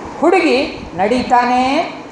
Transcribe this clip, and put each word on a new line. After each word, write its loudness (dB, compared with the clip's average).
ಹುಡುಗಿ 2
ನಡೀತಾನೇ 0